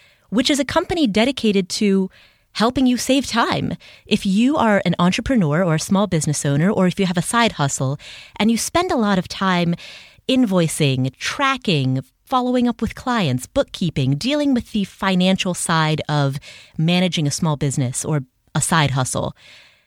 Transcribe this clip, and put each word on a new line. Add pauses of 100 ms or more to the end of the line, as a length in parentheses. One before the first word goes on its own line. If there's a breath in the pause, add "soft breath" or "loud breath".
(300 loud breath)
which
is
a
company
dedicated
to (440 soft breath)
helping
you
save
time. (320 loud breath)
If
you
are
an
entrepreneur
or
a
small
business
owner,
or
if
you
have
a
side
hustle (380 loud breath)
and
you
spend
a
lot
of
time (520 loud breath)
invoicing,
tracking, (220)
following
up
with
clients,
bookkeeping,
dealing
with
the
financial
side
of (360 loud breath)
managing
a
small
business
or (340)
a
side
hustle, (520 soft breath)